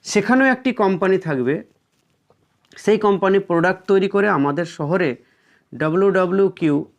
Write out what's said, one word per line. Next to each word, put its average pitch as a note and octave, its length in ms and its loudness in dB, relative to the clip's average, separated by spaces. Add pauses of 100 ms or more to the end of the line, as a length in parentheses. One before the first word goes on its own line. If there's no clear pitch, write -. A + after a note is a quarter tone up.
সেখানেও B3 500 2
একটি B3+ 160 -4 (120)
কোম্পানি F#3+ 340 0 (100)
থাকবে, C3+ 280 -2 (1200)
সেই G#3+ 300 0
কোম্পানি G3 320 2 (100)
প্রোডাক্ট F3 320 0 (100)
তৈরি G3 240 2
করে G3+ 120 0 (120)
আমাদের C#3+ 280 -2 (100)
শহরে E3 320 -2 (640)
ডাব্লিউ D#3+ 460 0
ডাব্লিউ F#3+ 300 0 (100)
কিউ D3+ 180 0 (220)